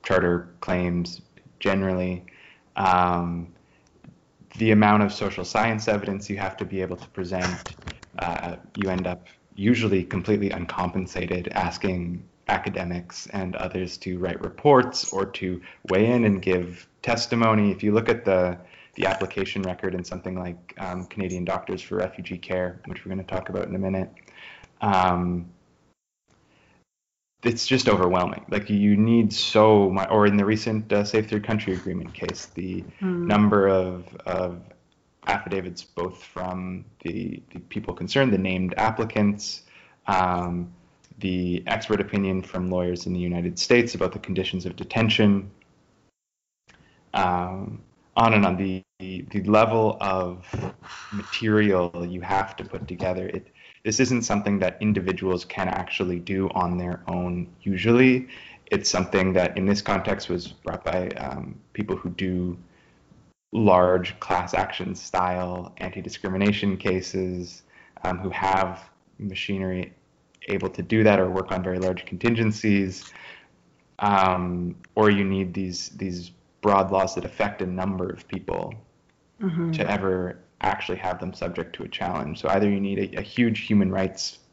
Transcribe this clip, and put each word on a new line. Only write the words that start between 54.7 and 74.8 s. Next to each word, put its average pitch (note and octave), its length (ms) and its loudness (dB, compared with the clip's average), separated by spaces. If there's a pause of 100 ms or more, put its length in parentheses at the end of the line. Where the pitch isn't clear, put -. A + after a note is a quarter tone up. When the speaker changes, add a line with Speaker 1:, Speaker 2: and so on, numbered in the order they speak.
Speaker 1:
individuals F#2 640 0
can F#2+ 220 -4
actually F2+ 520 -4
do F#2+ 360 -2
on F2+ 220 0
their F2+ 300 -4
own F2+ 400 -4 (140)
usually. A#2+ 640 6 (440)
It's G2 180 0
something F#2 440 2
that F2+ 240 2
in F#2+ 100 0
this G2+ 160 2
context G2 460 -2
was F2 180 -4
brought - 360 -10
by, F2+ 260 -2
um, C2+ 500 -10 (140)
people F#2+ 220 -4
who F2+ 140 -8
do F2+ 480 -4 (960)
large F2+ 640 4
class F2+ 360 -2
action F#2+ 400 -4
style F2+ 840 -4
anti-discrimination F#2+ 1000 -2
cases, F#2 840 -4 (420)
um, F2+ 140 -2
who F#2+ 140 -6
have F#2+ 580 -2 (300)
machinery F#2+ 760 -6 (560)
able F#2+ 200 -2
to - 120 -8
do A2 220 4
that G2+ 160 8
or F#2 100 4
work F#2 220 -2
on F#2 100 -2
very F#2 160 -2
large F#2 280 -2
contingencies. G#2+ 1080 0 (840)
Um, F2+ 760 2 (200)